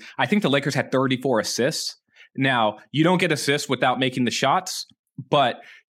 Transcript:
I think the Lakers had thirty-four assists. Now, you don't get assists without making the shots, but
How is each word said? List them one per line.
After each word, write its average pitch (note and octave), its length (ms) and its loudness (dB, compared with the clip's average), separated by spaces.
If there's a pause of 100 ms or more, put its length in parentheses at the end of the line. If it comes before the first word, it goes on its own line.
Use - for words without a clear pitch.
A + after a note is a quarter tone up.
(180)
I C3+ 80 0
think G#3 160 0
the D3 80 0
Lakers C#3 260 0
had B2+ 160 -2
thirty-four C3 480 0
assists. - 560 -4 (400)
Now, B2 440 0 (120)
you C#3+ 120 2
don't F3+ 140 4
get F3 140 0
assists C#3+ 380 -2
without B2+ 280 0
making C3 280 0
the A2+ 60 -2
shots, - 540 -2 (440)
but C#3 320 0 (280)